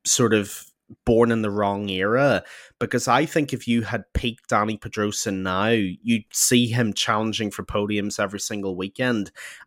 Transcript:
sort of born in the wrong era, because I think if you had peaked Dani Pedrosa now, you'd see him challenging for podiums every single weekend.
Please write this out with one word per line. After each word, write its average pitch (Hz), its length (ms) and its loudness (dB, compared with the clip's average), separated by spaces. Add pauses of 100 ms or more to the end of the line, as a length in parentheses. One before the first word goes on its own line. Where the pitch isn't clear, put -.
sort 113 300 4
of 101 300 -2 (420)
born 117 240 6
in 113 120 0
the 107 80 -2
wrong 101 380 -2
era, 104 540 2 (380)
because 120 260 -2
I 131 180 4
think 156 280 -2
if 123 160 -4
you 117 140 2
had 110 220 -6 (100)
peaked - 360 -4
Dani 107 300 2
Pedrosa 104 520 -4
now, 95 360 0
you'd 110 640 0
see 123 340 4
him 113 260 0
challenging 107 600 -2
for - 100 -10
podiums 104 560 -2
every 101 220 -2
single 98 360 -6
weekend. 101 540 -2 (360)